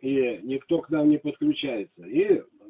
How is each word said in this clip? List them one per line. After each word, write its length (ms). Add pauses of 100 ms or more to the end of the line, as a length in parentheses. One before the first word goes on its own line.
и 420
никто 380
к 80
нам 200
не 80
подключается. 880
И 360 (280)